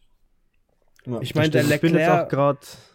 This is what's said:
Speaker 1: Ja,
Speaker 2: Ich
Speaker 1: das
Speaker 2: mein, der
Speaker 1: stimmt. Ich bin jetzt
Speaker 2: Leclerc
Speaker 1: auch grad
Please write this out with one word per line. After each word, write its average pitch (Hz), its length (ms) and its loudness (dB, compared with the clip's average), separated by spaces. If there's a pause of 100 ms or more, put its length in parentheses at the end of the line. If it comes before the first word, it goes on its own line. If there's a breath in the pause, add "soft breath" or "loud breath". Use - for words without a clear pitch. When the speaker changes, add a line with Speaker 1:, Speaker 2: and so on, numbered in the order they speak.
(1040)
Speaker 1:
Ja, 123 160 -8
Speaker 2:
Ich 127 120 -8
Speaker 1:
das - 80 -12
Speaker 2:
mein, 156 100 0
der 151 120 2
Speaker 1:
stimmt. 147 120 2
Ich 143 60 -4
bin 165 140 2
jetzt 151 120 4
Speaker 2:
Leclerc 170 200 2
Speaker 1:
auch - 20 -14
grad 139 480 -2 (180)